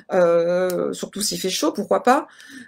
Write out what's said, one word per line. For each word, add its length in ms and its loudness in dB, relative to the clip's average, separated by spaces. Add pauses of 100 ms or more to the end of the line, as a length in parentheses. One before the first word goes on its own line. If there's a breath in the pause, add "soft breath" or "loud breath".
(140)
euh, 800 2
surtout 260 -10
s'il 180 -4
fait 120 -4
chaud, 240 -2
pourquoi 280 -2
pas, 260 2 (400 loud breath)